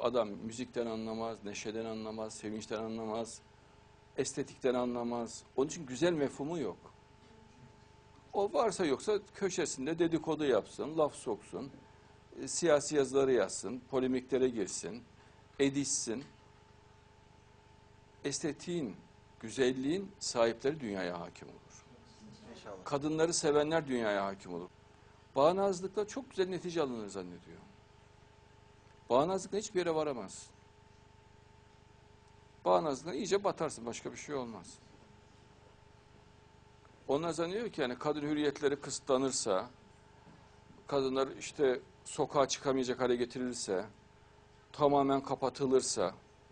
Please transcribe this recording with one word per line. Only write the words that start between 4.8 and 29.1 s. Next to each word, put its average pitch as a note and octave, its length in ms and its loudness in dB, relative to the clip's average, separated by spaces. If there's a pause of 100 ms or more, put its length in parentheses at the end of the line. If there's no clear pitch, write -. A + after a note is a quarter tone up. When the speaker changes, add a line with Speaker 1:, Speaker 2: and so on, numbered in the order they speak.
Speaker 1:
Onun C#3 120 2
için D#3+ 180 -8
güzel C3 280 2
mefhumu D3+ 460 -2
yok. G2 180 -4 (1600)
O G3+ 200 2
varsa G#3+ 320 2
yoksa F3+ 340 2 (160)
köşesinde E3 640 -2
dedikodu D#3+ 460 2
yapsın, B2 520 2
laf D3 180 4
soksun, A#2 560 -6 (680)
e, C3+ 60 -8
siyasi D3+ 480 4
yazıları C3+ 360 6
yazsın, G#2+ 500 2 (100)
polemiklere C3 580 2
girsin, G#2+ 540 -4 (560)
edişsin. C#3 640 0 (2000)
Estetiğin, C#3+ 720 -4 (440)
güzelliğin C3 800 0
sahipleri B2 600 2
dünyaya F#2 400 -4
hakim E2+ 280 -12
olur. - 380 -20 (680)
Speaker 2:
İnşallah. - 300 -14
Speaker 1:
Kadınları D#3 480 2
sevenler D3+ 540 4
dünyaya G#2+ 380 2
hakim G2 280 -6
olur. F2 160 -6 (680)
Bağnazlıkla F#3+ 720 2
çok C4 220 -10
güzel F#3 200 -2
netice F3 320 -2
alınır A#2+ 260 -2
zannediyor. F2+ 500 -12 (1500)
Bağnazlıkla F#3 480 4